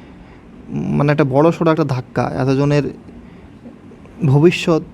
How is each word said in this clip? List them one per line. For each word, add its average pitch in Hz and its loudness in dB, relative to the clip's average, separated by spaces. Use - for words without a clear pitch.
মানে, 143 -2
একটা 151 0
বড়সড় 160 2
একটা 160 0
ধাক্কা, 127 -4
এতজনের 135 0
ভবিষ্যৎ, 156 4